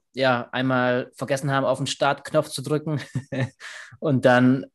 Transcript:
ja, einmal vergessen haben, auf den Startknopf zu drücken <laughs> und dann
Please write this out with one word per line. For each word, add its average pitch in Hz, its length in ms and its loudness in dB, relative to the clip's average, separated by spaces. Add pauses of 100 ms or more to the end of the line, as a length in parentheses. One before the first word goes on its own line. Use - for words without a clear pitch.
(140)
ja, 127 380 0
einmal 127 600 0
vergessen 139 360 -4
haben, 135 140 0
auf 123 140 0
den 135 100 -4
Startknopf 143 600 -2
zu - 140 0
drücken 151 380 -2 (320)
<laughs> - 640 -10
und 135 260 0
dann 127 500 4